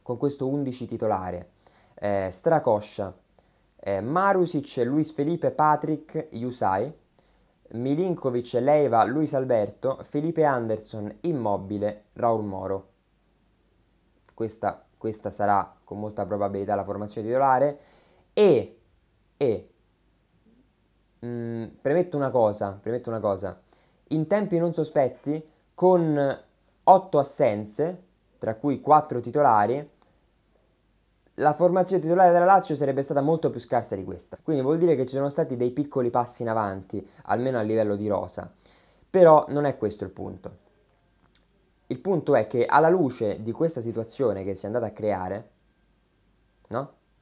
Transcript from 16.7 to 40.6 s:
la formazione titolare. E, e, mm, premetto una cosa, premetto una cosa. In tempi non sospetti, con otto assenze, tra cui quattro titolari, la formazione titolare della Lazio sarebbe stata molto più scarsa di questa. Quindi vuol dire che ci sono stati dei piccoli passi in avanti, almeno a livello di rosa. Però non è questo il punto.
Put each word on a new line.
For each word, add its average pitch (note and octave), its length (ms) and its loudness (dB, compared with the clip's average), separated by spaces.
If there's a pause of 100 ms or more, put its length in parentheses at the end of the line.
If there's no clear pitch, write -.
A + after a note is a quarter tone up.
la G2 100 -4
formazione G2+ 420 -8
titolare. C3 520 2 (540)
E, D3+ 460 4 (580)
e, G#2+ 320 -2 (1600)
mm, A#2 400 -6 (160)
premetto E3 360 0
una C#3 140 0
cosa, G#2 500 2
premetto A#2+ 280 -6
una A2+ 100 -4
cosa. G2 420 -4 (500)
In D#3 140 0
tempi G3+ 320 0
non E3+ 160 0
sospetti, D3+ 720 -2 (280)
con D#3+ 680 2 (400)
otto F#3 360 6
assenze, C3+ 840 -2 (360)
tra A2 160 -4
cui C#3 240 -4
quattro D3 400 4
titolari, B2 800 2 (1400)
la D3 180 2
formazione F3+ 480 2
titolare F3 300 6
della F3 140 6
Lazio F#3 300 4
sarebbe C#3 260 0
stata C#3 200 0
molto D#3 280 0
più A#2 100 -8
scarsa A#2 360 -4
di F#2+ 80 -8
questa. - 380 -14
Quindi C#3+ 200 -2
vuol D3 160 0
dire E3 180 4
che B2+ 100 0
ci B2+ 100 -8
sono C#3 140 0
stati C#3 260 -4
dei B2 160 0
piccoli C3+ 380 -2
passi A#2+ 320 -4
in A#2 80 -4
avanti, G2+ 560 -4 (180)
almeno A#2+ 360 -2
a - 20 -2
livello G#2+ 340 0
di G#2 120 -4
rosa. F#2 440 -4 (580)
Però E3 400 8
non D3 160 0
è C3+ 120 0
questo G#2 260 -4
il F#2+ 60 -8
punto. F#2+ 480 -14 (1300)